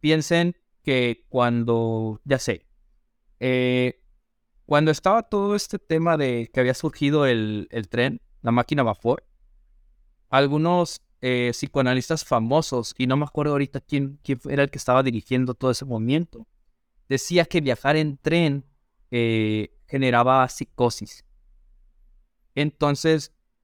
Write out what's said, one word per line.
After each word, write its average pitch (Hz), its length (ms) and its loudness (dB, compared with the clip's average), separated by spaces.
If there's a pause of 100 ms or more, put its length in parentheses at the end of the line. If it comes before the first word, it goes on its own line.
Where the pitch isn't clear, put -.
piensen 170 560 0 (260)
que 123 460 -2
cuando, 113 960 -2
ya 135 140 0
sé, - 280 -6 (720)
eh, 127 640 -2 (640)
cuando 151 240 2
estaba 202 320 2
todo 202 320 -2
este 208 240 -6
tema 165 380 0
de 123 360 -2
que 131 80 0
había 127 140 2
surgido 147 520 0
el, 107 440 -2
el 113 180 -8
tren, 131 320 -2 (220)
la 117 80 -2
máquina 123 320 0
vapor, 117 420 -2 (1040)
algunos, 156 720 2 (200)
eh, 123 320 0
psicoanalistas 127 720 -2
famosos, 123 720 -2
y 127 80 0
no 131 100 2
me 147 80 0
acuerdo 147 280 -2
ahorita 139 280 -2
quién, 139 420 -4
quién 135 260 -4
era 139 160 2
el 139 60 -4
que - 80 -12
estaba 127 240 2
dirigiendo 127 520 -2
todo 131 160 -2
ese 123 140 -4
movimiento, 139 640 -4 (600)
decía 165 360 2
que 170 160 0
viajar 139 360 0
en 156 220 -2
tren, 151 460 0 (460)
eh, 110 640 0 (120)
generaba 127 600 4
psicosis. - 760 -4 (1300)
Entonces, 147 800 0 (320)